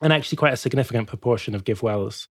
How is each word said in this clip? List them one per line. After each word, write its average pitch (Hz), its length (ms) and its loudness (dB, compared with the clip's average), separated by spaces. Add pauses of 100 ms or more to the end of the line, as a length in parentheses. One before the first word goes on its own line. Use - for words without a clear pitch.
And 156 120 6
actually 147 240 -2
quite 143 160 2
a 117 40 -4
significant 123 500 0
proportion 113 480 -2
of 95 80 -4
GiveWell's 104 640 -2 (100)